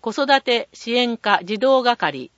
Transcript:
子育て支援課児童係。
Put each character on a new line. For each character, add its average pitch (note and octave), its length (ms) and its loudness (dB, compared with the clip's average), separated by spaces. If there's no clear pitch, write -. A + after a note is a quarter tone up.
子 A3+ 100 -6
育 C#4 300 2
て A#3 320 -2
支 - 200 -8
援 A#3+ 240 0
課 G3 260 0
児 G3+ 160 -6
童 C4 240 4
係。 D3+ 540 -2